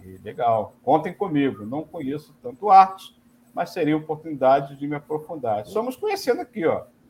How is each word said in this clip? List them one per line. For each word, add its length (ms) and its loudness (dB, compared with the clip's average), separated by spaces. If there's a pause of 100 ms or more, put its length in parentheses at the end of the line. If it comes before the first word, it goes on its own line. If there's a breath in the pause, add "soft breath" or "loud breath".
E 180 -18
legal. 600 0
"Contem 320 0
comigo. 500 -2
Não 180 -6
conheço 600 -10
tanto 260 -6
arte, 480 6 (380)
mas 160 -6
seria 260 0
oportunidade 800 0
de 100 -8
me 80 -4
aprofundar." 720 -4
Estamos 300 -4
conhecendo 460 -2
aqui, 240 -6
ó, 160 0 (280)